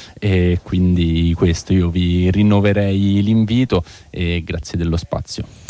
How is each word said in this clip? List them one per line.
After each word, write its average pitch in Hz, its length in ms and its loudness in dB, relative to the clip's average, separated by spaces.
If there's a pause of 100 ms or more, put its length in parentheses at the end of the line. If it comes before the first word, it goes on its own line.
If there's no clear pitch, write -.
(180)
e 90 440 2
quindi 85 760 0
questo, 85 360 0
io 90 160 2
vi 90 420 0
rinnoverei 101 920 2
l'invito 110 600 0 (260)
e 85 340 -4
grazie 80 320 -8
dello 82 200 -2
spazio. - 480 -8 (260)